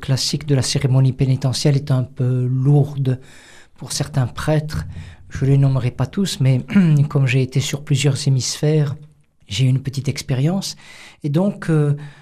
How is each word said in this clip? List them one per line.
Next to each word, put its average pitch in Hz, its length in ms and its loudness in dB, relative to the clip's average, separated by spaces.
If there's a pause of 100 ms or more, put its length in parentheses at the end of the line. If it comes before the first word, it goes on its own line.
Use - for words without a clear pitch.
classique 139 420 -2
de 147 100 0
la 131 60 2
cérémonie 131 540 2
pénitentielle 131 640 0
est 143 140 -2
un 131 120 2
peu 123 420 -2
lourde 131 760 2 (580)
pour - 140 -12
certains 139 340 -2
prêtres. - 600 -4 (420)
Je - 160 -6
les 139 140 4
nommerai 131 320 2
pas 131 160 -4
tous, - 340 -4
mais 131 220 2 (220)
<clears throat> 147 240 4
comme 139 180 2
j'ai 131 160 2
été 131 180 0
sur 139 240 -6
plusieurs 139 320 2 (100)
hémisphères, 143 680 0 (520)
j'ai 107 160 0
une 131 180 2
petite - 260 -6
expérience. 143 680 -2 (480)
Et 156 40 -2
donc, 190 400 0
euh, 147 260 2 (280)